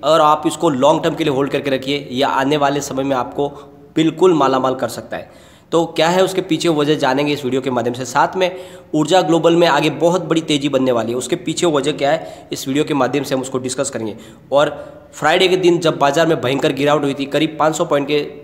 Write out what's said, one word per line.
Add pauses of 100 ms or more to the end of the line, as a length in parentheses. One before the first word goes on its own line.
और
आप
इसको
long
term
के
लिए
hold
करके
रखिए,
या
आने
वाले
समय
में
आपको (460)
बिल्कुल
माला
माल
कर
सकता
है। (180)
तो
क्या
है
उसके
पीछे
वजह
जानेंगे
इस
वीडियो
के
माध्यम
से।
साथ
में (440)
ऊर्जा
ग्लोबल
में
आगे
बहुत
बड़ी
तेज़ी
बनने
वाली
है,
उसके
पीछे
वजह
क्या
है
इस
वीडियो
के
माध्यम
से
हम
उसको
discuss
करेंगे। (360)
और (440)
Friday
के
दिन
जब
बाजार
में
भयंकर
गिरावट
हुई
थी,
करीब
पाँच
सौ
पॉइंट
के (220)